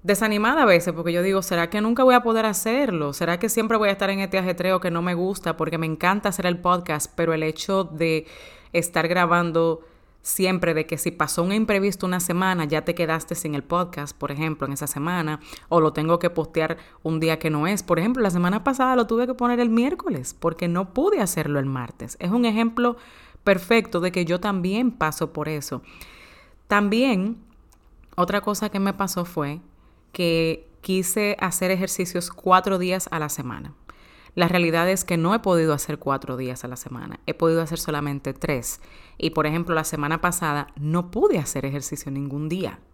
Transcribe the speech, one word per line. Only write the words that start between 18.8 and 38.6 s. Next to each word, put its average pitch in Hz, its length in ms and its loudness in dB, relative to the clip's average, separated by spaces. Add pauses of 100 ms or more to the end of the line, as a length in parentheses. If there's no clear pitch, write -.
lo 240 100 4
tuve 240 200 2
que 254 80 -4
poner 240 260 0
el 233 100 2
miércoles, 240 680 0
porque 170 300 -2
no 180 240 -2
pude 349 280 2
hacerlo 151 380 0
el 135 80 0
martes. 127 540 -8
Es 175 100 -2
un 240 140 4
ejemplo 233 520 2 (480)
perfecto 202 560 4
de 180 120 0
que 180 140 0
yo 180 140 0
también 196 500 0
paso 156 420 -2
por 151 160 -4
eso. 151 340 -6 (840)
También, 208 680 2 (800)
otra 196 260 0
cosa 208 260 -2
que 202 100 -4
me 196 140 0
pasó 190 320 -4
fue 151 360 -6 (520)
que 165 560 0 (120)
quise 196 600 -2
hacer 185 300 -2
ejercicios 180 600 -2
cuatro 185 480 2
días 180 320 -2
a 160 80 -4
la 151 100 -4
semana. 135 460 -10 (600)
La 175 140 2
realidad 175 400 2
es 190 160 0
que 175 120 0
no 170 180 2
he 202 60 0
podido 165 320 2
hacer 143 260 -4
cuatro 135 380 -4
días 127 280 -8
a 123 40 -10
la 127 80 -10
semana. - 500 -12
He - 80 -4
podido 165 280 2
hacer 165 160 -4
solamente 143 540 -4
tres. - 480 -4 (380)